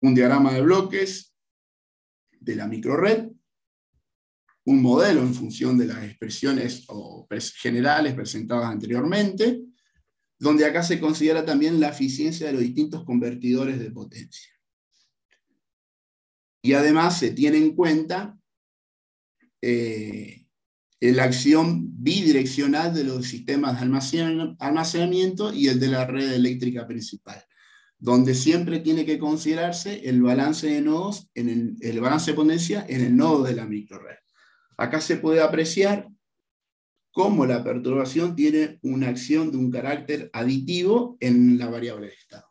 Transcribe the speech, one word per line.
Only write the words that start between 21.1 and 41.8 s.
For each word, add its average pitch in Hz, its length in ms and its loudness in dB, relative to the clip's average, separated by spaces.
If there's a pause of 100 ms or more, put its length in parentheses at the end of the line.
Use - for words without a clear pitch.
acción 156 640 4 (140)
bidireccional 147 920 2
de 156 100 -2
los 127 220 -4
sistemas 135 540 -4
de 127 60 -4
almacen-, 160 720 -2
almacenamiento 180 960 -2
y 139 140 2
el 127 120 2
de 135 80 0
la 131 180 0
red 135 260 -4
eléctrica 123 560 0
principal, - 560 -12 (540)
donde 123 360 4
siempre 165 460 0
tiene 160 260 0
que 151 120 -2
considerarse 160 920 -4
el 127 140 4
balance 143 460 2
de 147 140 0
nodos, 170 520 -4
en 120 160 -4
el, 113 320 -4
el 113 200 -6
balance 151 300 0
de 143 40 0
potencia 170 520 0
en 131 140 -2
el 123 140 4
nodo 147 280 4
de 127 120 -2
la 110 100 -8
microred. - 500 -12 (640)
Acá 139 240 -4
se 165 160 -2
puede 160 240 2
apreciar 190 680 0 (1040)
cómo 185 340 2
la 123 160 0
perturbación 131 760 -2
tiene 151 460 0
una 135 280 -2
acción 151 420 -2
de 135 60 -4
un 127 120 0
carácter 135 640 -6
aditivo 175 880 -2
en 123 380 4
la 120 100 -4
variable 117 400 -10